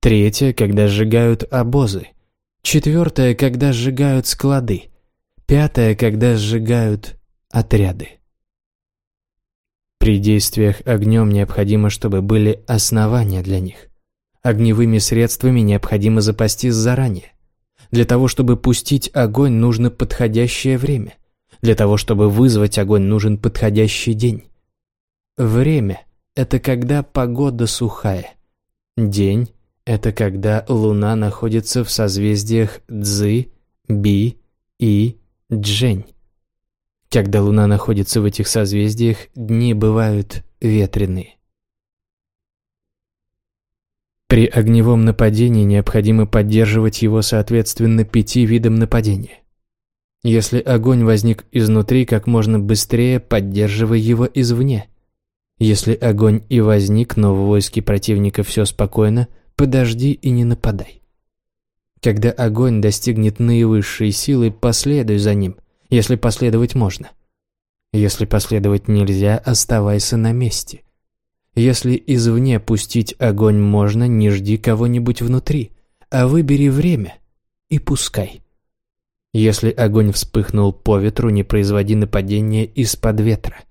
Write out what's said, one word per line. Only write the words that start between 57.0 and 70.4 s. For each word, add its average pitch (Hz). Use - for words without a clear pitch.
но 101
в 98
войске 104
противника 101
всё 104
спокойно, 110
подожди 127
и -
не 120
нападай. 110
Когда 113
огонь 117
достигнет 107
наивысшей 110
силы, 120
последуй 120
за 101
ним – 98
если 120
последовать 117
можно. 110
Если 104
последовать 101
нельзя, 101
оставайся 107
на 113
месте. 120